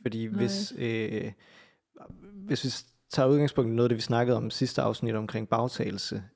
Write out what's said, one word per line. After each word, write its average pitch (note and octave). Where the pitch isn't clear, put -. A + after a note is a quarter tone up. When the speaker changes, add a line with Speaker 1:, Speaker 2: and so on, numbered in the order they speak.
Speaker 1:
fordi A2+
Speaker 2:
Nej. A2
Speaker 1:
hvis, G3
øh, A2
hvis G3
vi C3
s-, -
tager C3+
udgangspunkt C#3+
i -
noget A#2+
af A#2+
det, A#2+
vi A2+
snakkede A#2+
om A2+
i A2
sidste -
afsnit A2+
omkring G#2+
bagtagelse, A2